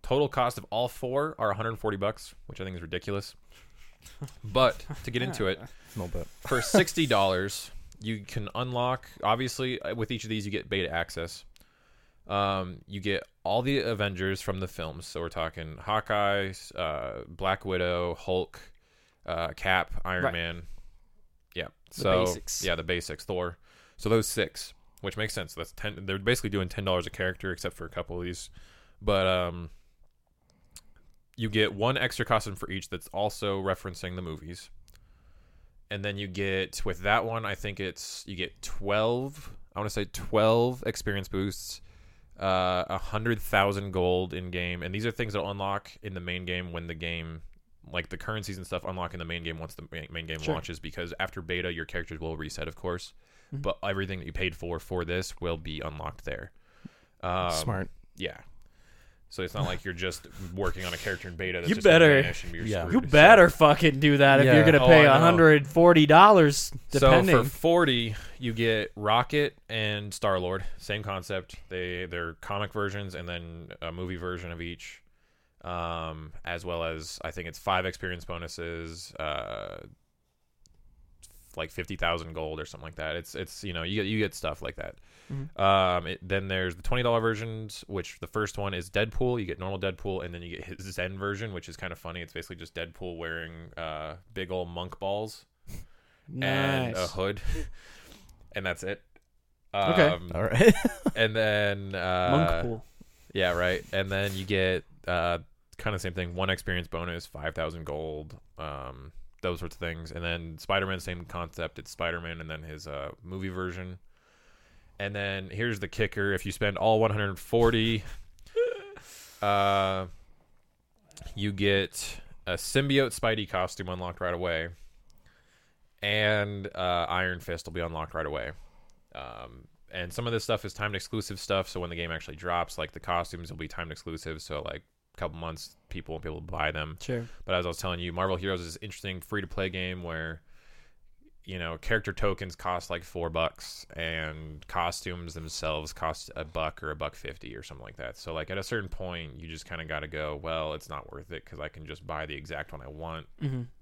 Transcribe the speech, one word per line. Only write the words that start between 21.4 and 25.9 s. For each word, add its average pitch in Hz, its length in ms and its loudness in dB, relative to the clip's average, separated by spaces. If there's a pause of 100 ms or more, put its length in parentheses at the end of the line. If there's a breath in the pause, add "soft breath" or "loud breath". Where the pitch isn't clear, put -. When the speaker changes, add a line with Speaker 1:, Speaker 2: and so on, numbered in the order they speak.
Speaker 1:
Yeah. 82 120 -6 (220)
Speaker 3:
The - 100 -20
Speaker 1:
So, 92 260 4
Speaker 3:
basics. - 380 -4
Speaker 1:
yeah, 90 120 2
the 80 80 -6
basics. 85 400 -4
Thor. 90 340 -4 (380)
So - 120 -6
those 110 200 4
six, - 440 -4 (280)
which 98 160 -6
makes - 180 -4
sense. 90 200 -8
That's 82 180 -10
ten. 98 340 -10